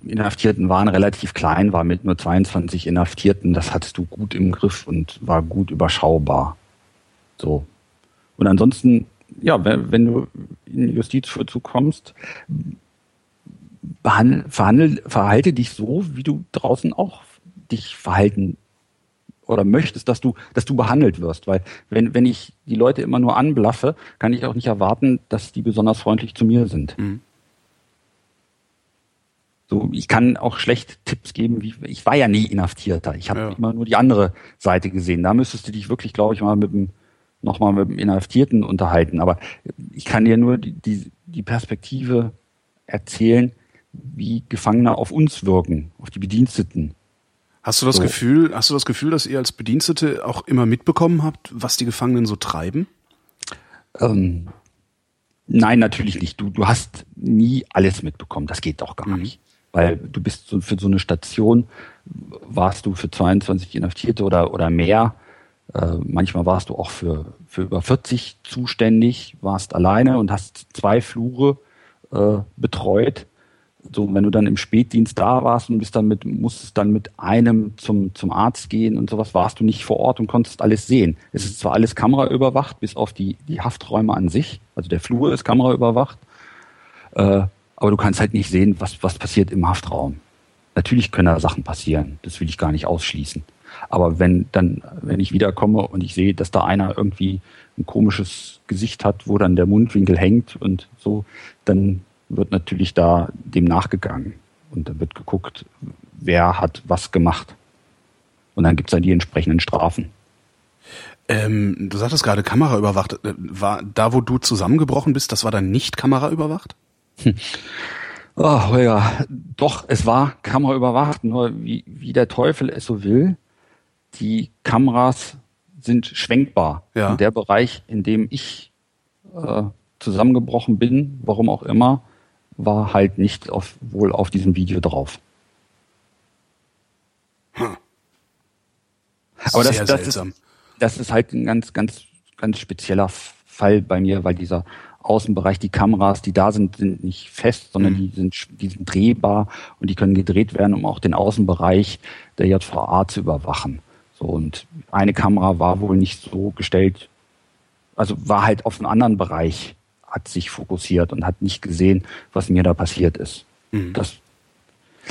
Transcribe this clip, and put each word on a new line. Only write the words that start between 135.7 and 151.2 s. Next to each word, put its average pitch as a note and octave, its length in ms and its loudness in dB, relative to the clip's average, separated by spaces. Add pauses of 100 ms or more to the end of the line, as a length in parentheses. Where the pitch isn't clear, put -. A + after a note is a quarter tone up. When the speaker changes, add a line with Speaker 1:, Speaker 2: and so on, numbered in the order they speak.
Speaker 2:
Hm. G#2 240 -8 (1800)
Speaker 1:
Aber A#2+ 120 4
das, B2 120 2
Speaker 2:
Sehr G#2 80 -2
Speaker 1:
das F2+ 160 2
ist, A2 140 -6
Speaker 2:
seltsam. F#2 200 -8 (440)
Speaker 1:
das A2+ 200 0
ist B2 140 -8
halt A#2 200 0
ein A#2+ 120 -2
ganz, A#2 280 -2
ganz, G#2+ 320 -4 (320)
ganz G#2+ 220 -2
spezieller F#2+ 500 -2
Fall - 720 0
bei F#2 200 -2
mir, F#2+ 240 0
weil F2+ 100 0
dieser F2 300 -4 (380)
Außenbereich, G2 560 0
die G2+ 100 -4
Kameras, G2 540 2
die G2 100 -4
da G2 180 4
sind, G2+ 260 0
sind F#2+ 280 -4
nicht - 260 -8
fest, - 420 -2
sondern F#2+ 200 2
Speaker 2:
Mhm. F#2+ 40 0
Speaker 1:
die F#2+ 200 -2
sind F#2 180 -2
sch-, - 160 -14
die - 180 -8
sind F#2 240 -10
drehbar G#2 560 2 (300)
und G2 100 -4
die F#2+ 60 -2
können G2 200 2
gedreht F#2+ 400 0
werden, G2+ 200 2
um G2+ 100 -4
auch G#2 140 -4
den E2 160 0
Außenbereich F#2+ 840 2 (380)